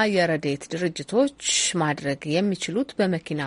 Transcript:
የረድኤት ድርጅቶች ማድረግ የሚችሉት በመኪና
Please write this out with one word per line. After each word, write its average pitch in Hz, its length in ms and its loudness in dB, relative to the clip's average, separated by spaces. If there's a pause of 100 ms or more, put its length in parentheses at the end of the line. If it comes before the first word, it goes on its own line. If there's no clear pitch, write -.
የረድኤት 160 640 2
ድርጅቶች 180 720 -2 (340)
ማድረግ 143 540 0
የሚችሉት 190 680 0
በመኪና 165 520 0